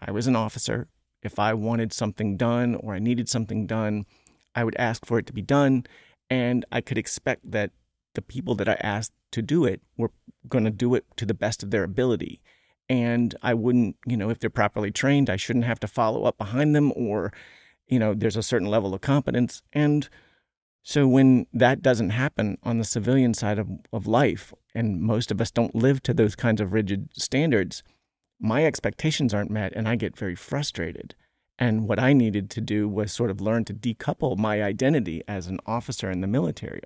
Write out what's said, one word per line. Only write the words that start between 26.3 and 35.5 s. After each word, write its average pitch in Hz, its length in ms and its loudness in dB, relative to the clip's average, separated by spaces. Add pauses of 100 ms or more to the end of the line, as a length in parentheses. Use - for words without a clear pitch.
kinds 110 280 0
of 95 100 -2
rigid 101 400 -2
standards, 127 720 0 (580)
my 117 240 2
expectations 135 720 0
aren't 104 160 -2
met, 107 260 -4
and 110 100 -2
I 117 100 0
get 104 200 -4
very 92 180 -6
frustrated. - 800 -8 (440)
And 110 300 0
what 104 100 0
I 127 160 4
needed 104 360 2
to 110 120 -6
do 104 260 0
was 95 240 -4
sort 117 180 -2
of 92 120 -6
learn 113 240 0
to 101 80 -8
decouple 117 640 -4
my 107 240 0
identity 104 680 0
as 95 200 -8
an 92 180 -6